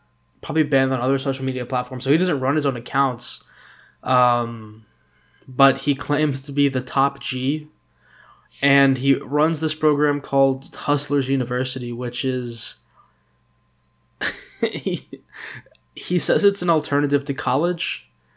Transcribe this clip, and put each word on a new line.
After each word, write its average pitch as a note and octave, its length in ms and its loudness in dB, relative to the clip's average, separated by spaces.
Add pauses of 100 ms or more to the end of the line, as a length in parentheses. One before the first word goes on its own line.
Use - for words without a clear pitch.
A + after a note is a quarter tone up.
(420)
probably D#3 220 0
banned C3+ 280 2
on B2+ 80 -2
other C3 160 2
social C3 300 -2
media B2+ 180 -4
platforms, B2 400 -6
so C3+ 60 0
he D#3 80 6
doesn't F3 220 0
run C3 160 2
his C#3+ 100 0
own C3 100 0
accounts. B2 680 -2 (600)
Um, A#2 840 0 (640)
but C3 300 4
he C#3+ 160 0
claims C#3 480 -2
to C#3+ 100 -12
be C#3+ 160 2
the C3 140 -2
top C3+ 380 0
G, C#3 480 -4 (920)
and C#3 360 6
he C3+ 160 4
runs D3 460 0
this D#3 140 -2
program D3 460 2
called C3+ 540 0
Hustlers C#3+ 560 0
University, B2+ 600 -2
which A#2+ 320 -6
is, B2 520 -4 (1400)
<laughs> - 60 -4 (340)
he, - 480 -4 (880)
he - 240 -2
says - 260 2
it's G3+ 180 4
an F3 80 0
alternative C#3+ 540 2
to C#3 100 -2
college, D3+ 720 -2 (280)